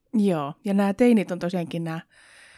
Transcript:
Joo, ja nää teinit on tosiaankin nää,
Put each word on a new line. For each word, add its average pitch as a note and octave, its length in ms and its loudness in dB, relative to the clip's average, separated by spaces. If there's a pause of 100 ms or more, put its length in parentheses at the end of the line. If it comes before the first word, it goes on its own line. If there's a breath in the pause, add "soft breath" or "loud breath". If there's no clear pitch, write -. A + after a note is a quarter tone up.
(140)
Joo, E3+ 400 0 (100)
ja G3+ 100 -2
nää G3 200 2
teinit A3+ 360 4
on F3+ 80 -4
tosiaankin E3+ 460 -4
nää, E3 160 -8 (580 soft breath)